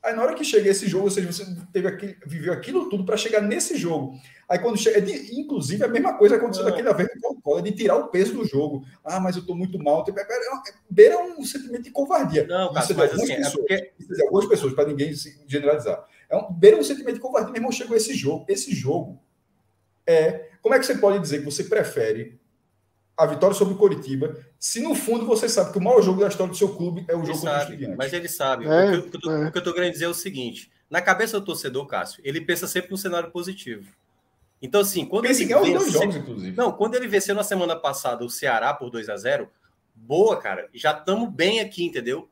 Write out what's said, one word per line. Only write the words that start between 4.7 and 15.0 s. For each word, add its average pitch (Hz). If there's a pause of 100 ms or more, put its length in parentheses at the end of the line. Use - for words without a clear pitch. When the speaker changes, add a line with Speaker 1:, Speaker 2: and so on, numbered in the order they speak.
Speaker 1:
chega, 220
é -
de, 226
inclusive 208
a 233
mesma 302
coisa 415
aconteceu 190
Speaker 2:
Não. -
Speaker 1:
daquela 202
vez 180
no -
Colo-Colo, 151
é 175
de 208
tirar 208
o -
peso 190
do 220
jogo. 139 (200)
"Ah, 170
mas 185
eu 175
tô 175
muito 185
mal." 147
Tipo, 196
é, -
é, 202 (440)
é, - (140)
beira 220
um 349
sentimento 240
de -
covardia. 277
Speaker 2:
Não, 180
Speaker 1:
Isso 165
Speaker 2:
Cássio, 139
Speaker 1:
é -
de 165
Speaker 2:
mas 151
Speaker 1:
algumas -
Speaker 2:
assim, -
é 277
Speaker 1:
pessoas. - (100)
Speaker 2:
porque -
Speaker 1:
Isso -
é -
de 156
algumas 202
pessoas, 143
pra 147
ninguém 147